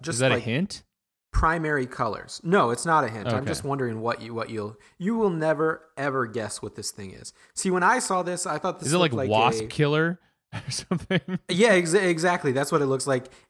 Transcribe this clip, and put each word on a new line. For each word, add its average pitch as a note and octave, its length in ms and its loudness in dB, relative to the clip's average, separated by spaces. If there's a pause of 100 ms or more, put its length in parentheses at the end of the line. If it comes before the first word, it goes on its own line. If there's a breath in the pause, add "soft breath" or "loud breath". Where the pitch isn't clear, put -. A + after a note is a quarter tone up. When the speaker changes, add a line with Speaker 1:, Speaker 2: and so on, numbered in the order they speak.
Speaker 1:
just B2+ 140 -6
Speaker 2:
Is A#2 40 -2
that C3 120 4
Speaker 1:
like A#2+ 100 2
Speaker 2:
a A2 40 -8
hint? C3+ 380 -4 (480)
Speaker 1:
Primary D#3 560 0
colors. G2+ 560 -6
No, E3 280 4
it's A#2+ 140 -4
not D#3+ 180 4
a A#2+ 60 -2
hint. A2 180 -8
I'm A#2 100 0
Speaker 2:
Okay. C3+ 100 -2
Speaker 1:
just - 160 -4
wondering C3 380 -2
what A#2 200 -2
you, A2+ 120 -10
what A2+ 160 -6
you'll, G#2+ 260 -8 (220 soft breath)
you G3+ 180 -2
will A3 140 2
never, D#3+ 540 0 (140)
ever C3+ 300 -2
guess A2 340 -6
what G2+ 140 -10
this - 160 -8
thing F#2+ 220 -14
is. - 200 -18 (220 soft breath)
See, F#3+ 160 0
when F3+ 120 2
I A#3+ 160 4
saw F#3+ 220 0
this, F3 240 -4
I D#3 120 -4
thought F3+ 220 -4
this - 100 -6
Speaker 2:
Is D3+ 40 2
it F3 40 4
like E3+ 160 4
Speaker 1:
looked A2 60 -2
like G2+ 100 -2
Speaker 2:
wasp A2 340 4
Speaker 1:
a A2+ 40 -8
Speaker 2:
killer D3+ 520 0 (180)
<laughs> - 160 -20
or - 180 -10
something? - 500 -2 (260)
Speaker 1:
Yeah, G3+ 300 4
exa-, F3 260 4
exactly. F3 480 2
That's C3+ 200 0
what D#3 100 -2
it C#3 60 0
looks C3 200 -2
like. C3 200 0 (220 soft breath)